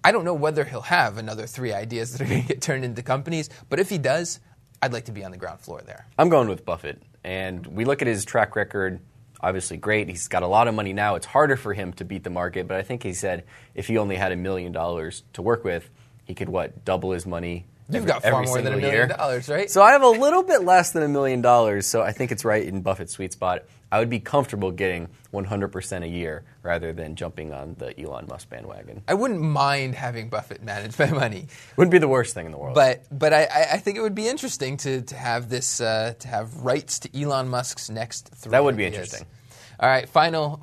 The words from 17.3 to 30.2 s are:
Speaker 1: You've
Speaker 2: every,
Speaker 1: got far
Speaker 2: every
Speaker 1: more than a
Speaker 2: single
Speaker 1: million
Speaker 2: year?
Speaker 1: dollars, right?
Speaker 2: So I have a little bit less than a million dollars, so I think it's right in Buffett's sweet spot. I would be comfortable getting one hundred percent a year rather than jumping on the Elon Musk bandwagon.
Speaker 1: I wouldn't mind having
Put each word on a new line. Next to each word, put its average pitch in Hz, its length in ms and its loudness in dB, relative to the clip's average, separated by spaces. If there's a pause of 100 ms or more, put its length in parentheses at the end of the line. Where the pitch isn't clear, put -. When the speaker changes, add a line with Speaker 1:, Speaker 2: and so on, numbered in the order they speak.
Speaker 1:
You've 226 140 -4
Speaker 2:
every, 175 40 -2
Speaker 1:
got 123 160 0
far 110 120 4
Speaker 2:
every 127 100 0
Speaker 1:
more 127 160 0
than 127 60 -2
a - 100 0
Speaker 2:
single - 120 -2
Speaker 1:
million 123 200 4
Speaker 2:
year? - 80 -4
Speaker 1:
dollars, 127 320 -4
right? 190 200 -2
Speaker 2:
So 196 140 8
I 226 80 12
have 277 100 8
a 262 80 10
little 285 340 6
bit 302 200 4
less 180 300 6
than 160 100 2
a 147 60 2
million 135 320 2
dollars, 113 440 6
so 113 160 2
I 104 120 0
think 123 180 -4
it's 107 140 -6
right 107 200 2
in 92 160 -4
Buffett's 92 320 -2
sweet 95 200 -8
spot. 90 320 -4 (260)
I 104 80 4
would 117 100 0
be 120 120 -4
comfortable 104 500 0
getting 87 380 -4 (220)
one 101 120 -6
hundred 98 300 -4
percent 92 320 -8
a - 20 -8
year 82 380 -8 (180)
rather 85 300 -4
than 80 240 -10
jumping 80 340 -10
on 73 260 -12
the - 220 -12
Elon 67 300 -12
Musk - 200 -16
bandwagon. - 600 -16
Speaker 1:
I 185 60 4
wouldn't 214 260 -2
mind 139 540 0
having 117 340 -8